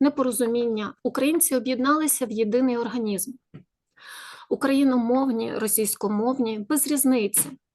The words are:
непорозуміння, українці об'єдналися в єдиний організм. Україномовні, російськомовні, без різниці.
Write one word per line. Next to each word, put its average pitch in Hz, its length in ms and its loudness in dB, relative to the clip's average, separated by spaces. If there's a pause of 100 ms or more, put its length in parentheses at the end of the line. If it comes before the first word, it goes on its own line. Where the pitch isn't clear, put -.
непорозуміння, 240 1000 0
українці 269 540 0
об'єдналися 262 680 0
в 214 40 -8
єдиний 233 460 0
організм. 220 560 -4 (1160)
Україномовні, 254 1120 2
російськомовні, 220 1000 0 (100)
без 294 180 0
різниці. 262 640 2 (240)